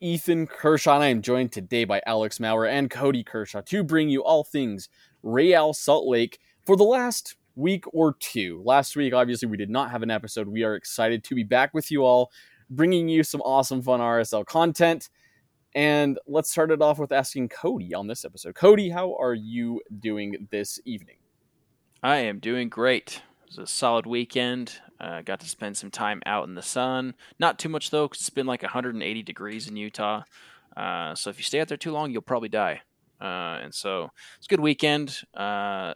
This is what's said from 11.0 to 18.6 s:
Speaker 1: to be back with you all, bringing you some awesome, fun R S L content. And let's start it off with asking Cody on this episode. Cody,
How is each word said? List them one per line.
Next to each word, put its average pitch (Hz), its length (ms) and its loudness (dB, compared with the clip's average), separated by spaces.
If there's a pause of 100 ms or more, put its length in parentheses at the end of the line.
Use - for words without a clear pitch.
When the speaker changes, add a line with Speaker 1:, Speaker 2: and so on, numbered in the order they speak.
Speaker 1:
to - 120 -8
be 120 80 0
back 123 300 2
with 156 160 -4
you 143 140 2
all, 123 300 4 (360)
bringing 165 380 2
you 160 160 4
some 147 200 -6
awesome, 131 380 2
fun 127 200 2
R 117 180 2
S 110 140 0
L 107 100 0
content. 165 640 2 (680)
And 147 540 2
let's 147 240 0
start 160 180 2
it 156 120 2
off 151 180 4
with 143 140 -4
asking 131 340 0
Cody 113 460 -6
on 101 140 -6
this 113 180 -10
episode. - 300 -14
Cody, 202 340 8